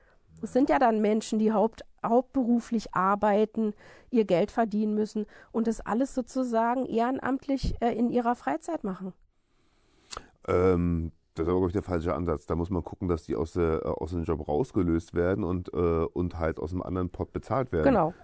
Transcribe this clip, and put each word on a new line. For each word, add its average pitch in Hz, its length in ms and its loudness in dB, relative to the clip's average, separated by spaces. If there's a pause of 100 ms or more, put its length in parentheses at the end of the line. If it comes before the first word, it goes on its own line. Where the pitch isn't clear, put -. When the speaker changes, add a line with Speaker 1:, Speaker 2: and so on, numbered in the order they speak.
(420)
Speaker 1:
Es 220 100 -10
sind 269 180 4
ja 285 80 4
dann 226 240 4
Menschen, 214 360 2
die 220 140 2
haupt-, 220 320 0 (220)
hauptberuflich 233 880 0
arbeiten, 208 800 2 (360)
ihr 226 140 2
Geld 196 280 2
verdienen 214 420 0
müssen 214 320 -2 (260)
und 226 140 0
das 226 140 -2
alles 247 340 -2
sozusagen 247 720 0
ehrenamtlich, 269 960 0
äh, 233 140 2
in 233 140 2
ihrer 240 260 0
Freizeit 311 480 -6
machen. 190 280 -6 (1400)
Speaker 2:
Ähm, 87 640 2 (220)
das 82 100 -2
ist 82 60 -2
aber, 92 100 4
glaub 95 80 2
ich, 85 60 -4
der 95 80 0
falsche 85 320 -2
Ansatz. 82 320 -2
Da 82 100 -2
muss 85 140 -2
man 85 120 -2
gucken, - 260 -8
dass 82 160 -2
die - 120 -6
aus 82 160 -4
der, 80 320 0
äh, - 40 -4
aus 80 220 -4
dem 85 140 -4
Job 76 240 -4
rausgelöst 82 640 0
werden 92 300 0
und, 87 280 -4
äh, - 40 -6
und 85 600 0
halt 82 200 -2
aus 85 140 -6
einem 92 100 -4
anderen 90 280 -4
Pot - 220 -8
bezahlt 120 400 -4
werden. 80 120 2
Speaker 1:
Genau. 180 400 2